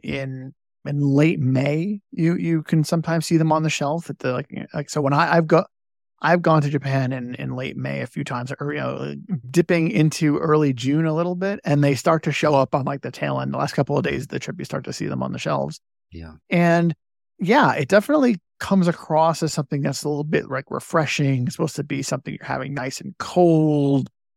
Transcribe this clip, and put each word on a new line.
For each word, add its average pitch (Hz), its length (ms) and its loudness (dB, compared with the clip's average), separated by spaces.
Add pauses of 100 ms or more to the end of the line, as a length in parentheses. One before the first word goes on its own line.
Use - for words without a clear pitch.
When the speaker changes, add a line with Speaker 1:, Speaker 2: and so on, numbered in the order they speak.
Speaker 1:
in, 135 520 -8 (320)
in 143 140 -2
late 143 400 4
May, 147 600 0 (120)
you, 170 240 0
you 165 260 0
can 156 220 2
sometimes 165 420 -2
see 170 100 2
them 160 160 4
on 156 120 2
the 151 60 0
shelf 151 380 -4
at - 120 -12
the, 127 120 -2
like, 127 160 -6 (240)
like, 143 180 -8
so 151 100 -2
when 139 120 2
I, 156 240 4
I've 165 100 4
go-, 170 200 4 (540)
I've 170 220 4
gone 156 200 6
to 143 80 0
Japan 135 420 0
in, 123 240 -8
in 131 200 -6
late 135 200 -8
May 135 240 -6
a 123 60 -6
few - 180 -8
times, 127 360 -6
or, 147 120 -4
you 147 80 -6
know, 135 340 -6 (360)
dipping 165 400 2
into 156 480 2
early 151 340 2
June 139 340 0
a 156 80 0
little 175 200 -2
bit, 196 300 -4
and 143 180 2
they 143 120 4
start 160 300 2
to 151 80 0
show 151 220 2
up 135 200 2
on, 135 100 -2
like, 143 180 -6
the 131 80 -8
tail 135 300 -4
end, 135 120 -4
the 135 60 -4
last 147 160 -4
couple 143 240 0
of 139 60 -2
days 139 180 -2
of 135 60 -12
the - 100 -6
trip, - 200 -8
you 147 60 -10
start 143 200 -8
to - 80 -10
see - 140 -6
them 131 160 -4
on 135 100 -4
the - 60 -8
shelves. 139 420 -4 (300)
Speaker 2:
Yeah. 82 240 -16 (160)
Speaker 1:
And 170 440 4 (460)
yeah, 202 340 4
it 143 140 -2
definitely 247 480 4 (240)
comes 190 260 2
across 160 560 0
as 156 100 -2
something 143 300 -4
that's 139 220 -4
a 147 40 -2
little 147 140 -2
bit, - 260 -2
like, - 220 -8
refreshing. 139 800 0
It's - 80 -6
supposed 170 180 -2
to 147 80 -6
be 139 200 -6
something 127 360 -6
you're - 80 -16
having 135 260 -6
nice 131 280 -8
and - 180 -14
cold. 151 920 4 (280)